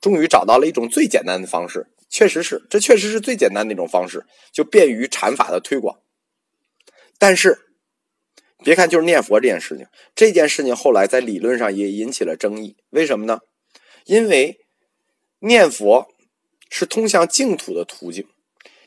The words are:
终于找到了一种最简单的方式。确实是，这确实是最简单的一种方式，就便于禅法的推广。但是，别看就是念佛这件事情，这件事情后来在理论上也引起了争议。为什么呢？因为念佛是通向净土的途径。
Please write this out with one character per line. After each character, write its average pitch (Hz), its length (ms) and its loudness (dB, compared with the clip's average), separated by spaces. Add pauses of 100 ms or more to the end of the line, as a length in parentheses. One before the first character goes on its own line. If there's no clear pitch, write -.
终 190 220 2
于 165 60 0
找 - 160 4
到 113 120 4
了 143 120 4
一 156 40 -6
种 117 160 -4
最 294 200 0
简 - 160 -2
单 92 180 -4
的 90 60 -14
方 87 200 -6
式。 - 200 -12 (200)
确 208 200 2
实 - 160 -4
是， - 260 -10
这 202 80 0
确 226 180 4
实 202 140 -2
是 220 100 -4
最 247 160 -4
简 107 160 0
单 104 140 -4
的 110 80 -6
一 - 20 -12
种 87 120 -8
方 90 200 -2
式， 90 160 -14 (280)
就 - 100 -4
便 175 260 4
于 120 200 -4
禅 - 280 -4
法 - 140 -2
的 90 100 -4
推 139 200 -6
广。 104 180 -8 (1200)
但 196 180 6
是， - 220 2 (1040)
别 160 140 4
看 180 120 4
就 170 100 2
是 160 60 2
念 165 160 2
佛 107 200 2
这 127 80 2
件 90 120 -2
事 - 160 -14
情， 65 100 -18 (280)
这 220 160 4
件 160 180 2
事 - 140 -6
情 123 140 -2
后 135 160 0
来 98 160 2
在 127 120 0
理 110 200 -6
论 120 180 -2
上 104 160 -4
也 101 160 -4
引 110 220 -8
起 113 120 -4
了 82 120 -8
争 107 280 -8
议。 101 120 -18 (140)
为 160 140 0
什 135 140 -4
么 107 80 -10
呢？ 113 140 -4 (640)
因 220 240 2
为 156 320 2 (800)
念 214 300 4
佛 110 420 0 (640)
是 - 80 -4
通 220 240 -4
向 175 200 2
净 240 280 -2
土 - 160 -12
的 85 120 -6
途 - 260 -18
径。 95 160 -12 (600)